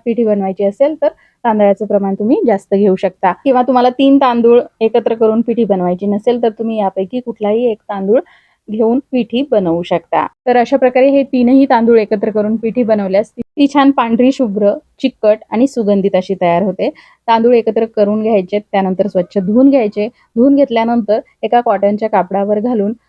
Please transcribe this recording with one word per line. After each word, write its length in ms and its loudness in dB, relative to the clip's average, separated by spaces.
पिठी 200 -2
बनवायची 380 -2
असेल, 380 0
तर 60 0
तांदळाचं 420 2
प्रमाण 280 -2
तुम्ही 340 0
जास्त 280 -2
घेऊ 200 2
शकता, 360 -2
किंवा 300 0
तुम्हाला 280 2
तीन 280 2
तांदूळ 440 4
एकत्र 340 0
करून 280 0
पिठी 220 -2
बनवायची 440 -2
नसेल, 360 -2
तर 60 0
तुम्ही 280 -6
यापैकी 420 -4
कुठलाही 520 -4
एक 60 -8
तांदूळ 300 -2
घेऊन 280 -2
पिठी 400 -4
बनवू 320 -2
शकता. 440 -4
तर 120 0
अशा 200 0
प्रकारे 320 2
हे 140 2
तीनही 420 2
तांदूळ 340 2
एकत्र 300 -2
करून 260 -2
पिठी 280 -4
बनवल्यास 480 -2
ती, 100 -16
ती 260 -2
छान 240 2
पांढरी 400 0
शुभ्र, 420 0
चिकट 380 0
आणि 180 2
सुगंधित 480 0
अशी 260 -2
तयार 220 2
होते. 260 -4
तांदूळ 280 2
एकत्र 300 0
करून 360 -2
घ्यायचे, 380 -2
त्यानंतर 480 -2
स्वच्छ 300 -4
धुवून 320 2
घ्यायचे. 380 0
धुवून 480 0
घेतल्यानंतर 640 0
एका 180 2
कॉटनच्या 480 0
कापडावर 500 -2
घालून, 340 -2